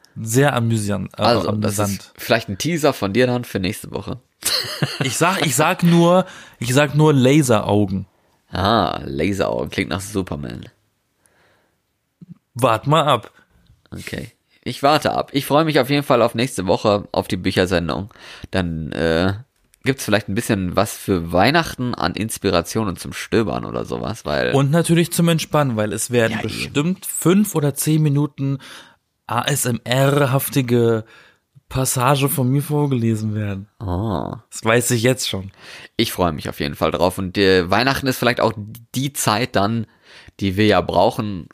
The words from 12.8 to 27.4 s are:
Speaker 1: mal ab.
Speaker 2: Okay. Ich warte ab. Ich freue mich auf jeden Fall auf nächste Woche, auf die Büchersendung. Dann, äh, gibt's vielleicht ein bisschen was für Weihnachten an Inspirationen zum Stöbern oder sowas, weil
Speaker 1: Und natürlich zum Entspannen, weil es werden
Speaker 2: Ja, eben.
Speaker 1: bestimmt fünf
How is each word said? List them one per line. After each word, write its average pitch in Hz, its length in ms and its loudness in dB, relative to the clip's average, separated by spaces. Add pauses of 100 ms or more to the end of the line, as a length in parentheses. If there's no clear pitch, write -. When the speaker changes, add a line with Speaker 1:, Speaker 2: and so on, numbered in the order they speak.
Speaker 1:
mal 151 180 2
ab. 131 260 0 (600)
Speaker 2:
Okay. - 420 -12 (320)
Ich - 180 -8
warte 143 300 2
ab. - 200 -4
Ich 139 140 -2
freue 147 180 2
mich 151 160 2
auf 123 100 -2
jeden 143 140 0
Fall 123 180 4
auf 120 120 2
nächste 113 320 -2
Woche, 101 460 2
auf - 160 -2
die 107 80 0
Büchersendung. 90 760 0 (400)
Dann, 82 420 -4
äh, 82 420 2 (500)
gibt's 135 200 -2
vielleicht - 240 0
ein 98 80 -4
bisschen 95 400 -2
was 101 200 0
für 85 360 -2
Weihnachten 127 640 0
an - 200 -4
Inspirationen 95 840 -2
zum 71 160 -12
Stöbern 69 520 -2
oder 55 200 -6
sowas, 64 400 -8
weil 69 300 0
Speaker 1:
Und 135 160 4
natürlich 165 420 2
zum 170 160 2
Entspannen, 151 480 0
weil 107 160 -2
es 107 200 -6
werden 113 220 2
Speaker 2:
Ja, 110 40 -4
eben. 110 100 -4
Speaker 1:
bestimmt 143 580 -4
fünf 196 500 2